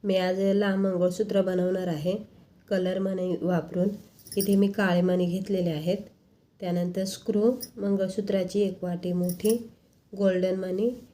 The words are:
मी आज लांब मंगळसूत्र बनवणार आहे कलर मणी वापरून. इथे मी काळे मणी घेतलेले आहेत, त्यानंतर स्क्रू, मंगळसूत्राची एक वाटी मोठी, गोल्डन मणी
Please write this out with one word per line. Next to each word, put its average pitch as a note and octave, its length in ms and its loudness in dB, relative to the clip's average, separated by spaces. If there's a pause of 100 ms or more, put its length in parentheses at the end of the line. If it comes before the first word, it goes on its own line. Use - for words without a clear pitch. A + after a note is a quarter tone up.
मी G3 120 0
आज F#3 240 2
लांब G3 480 2
मंगळसूत्र F#3+ 540 0
बनवणार F#3 460 0
आहे E3+ 300 -2 (520)
कलर F#3 300 0
मणी F#3 420 -2
वापरून. F3+ 480 0 (480)
इथे G3 180 2
मी G3 120 6
काळे F#3+ 340 2
मणी F3+ 240 2
घेतलेले F3+ 440 -2
आहेत, D#3+ 280 -2 (640)
त्यानंतर F3+ 460 -2
स्क्रू, G#3 460 2 (260)
मंगळसूत्राची G3 840 0
एक F#3+ 240 0
वाटी F3 300 -4
मोठी, F3+ 560 0 (480)
गोल्डन F#3 380 2
मणी F#3+ 340 -2 (240)